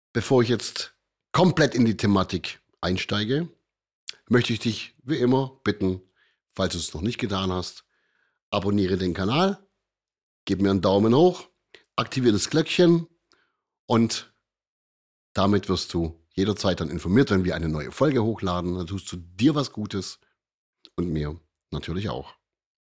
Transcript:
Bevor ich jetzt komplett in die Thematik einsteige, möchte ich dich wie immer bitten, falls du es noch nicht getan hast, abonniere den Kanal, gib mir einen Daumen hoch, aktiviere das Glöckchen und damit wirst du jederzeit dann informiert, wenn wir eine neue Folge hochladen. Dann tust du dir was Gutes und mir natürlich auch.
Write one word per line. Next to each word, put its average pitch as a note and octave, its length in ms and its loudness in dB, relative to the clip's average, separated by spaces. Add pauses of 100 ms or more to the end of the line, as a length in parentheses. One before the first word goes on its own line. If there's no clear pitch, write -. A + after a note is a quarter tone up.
(120)
Bevor B2 300 2
ich A2+ 60 0
jetzt - 460 -4 (380)
komplett D#3 420 4
in B2 100 4
die A2 120 2
Thematik F#2+ 640 0 (200)
einsteige, G#2+ 680 -2 (800)
möchte A#2+ 240 2
ich A2 60 -4
dich - 360 -6 (100)
wie C#3 140 -4
immer B2+ 440 0
bitten, F#2+ 400 -2 (520)
falls F2+ 180 -2
du F2 60 -6
es - 160 -8
noch D#2+ 80 -10
nicht A#2 160 -4
getan F#2+ 340 -4
hast, - 320 -8 (680)
abonniere G2 480 0
den F2+ 160 -2
Kanal, D3 500 0 (800)
gib F#2+ 160 -2
mir G2 100 4
einen G2 100 2
Daumen G2+ 340 4
hoch, F3 340 4 (480)
aktiviere A#2+ 360 2
das - 180 0
Glöckchen E3 560 4 (800)
und A#2 480 0 (1000)
damit G2 360 2
wirst - 260 -2
du E2 240 -4 (200)
jederzeit G2 420 0
dann D2+ 80 -4
informiert, F2+ 420 2
wenn F#2+ 140 2
wir F2 120 -2
eine E2 120 -4
neue D2 220 -6
Folge C3+ 320 0
hochladen. F2+ 540 -4
Dann F2 100 -6
tust F#2+ 240 -10
du F#2 60 -10
dir F2+ 400 0
was C3+ 160 -4
Gutes G2+ 480 -10 (720)
und F2 140 -4
mir D#2 300 -4 (340)
natürlich E2+ 360 -6
auch. B1 240 -10 (560)